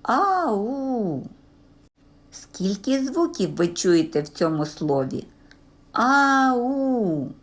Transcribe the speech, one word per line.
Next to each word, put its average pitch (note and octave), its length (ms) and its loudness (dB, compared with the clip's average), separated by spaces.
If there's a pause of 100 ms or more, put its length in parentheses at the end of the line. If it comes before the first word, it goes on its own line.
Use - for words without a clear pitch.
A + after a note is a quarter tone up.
ау! B3+ 1200 0 (1080)
Скільки - 760 -4
звуків C#4 500 -2
ви F3 120 2
чуєте E3+ 540 2
в D3+ 60 -10
цьому D#3+ 380 -2
слові? C#3 640 -2 (640)
Ау! C4 1400 2 (160)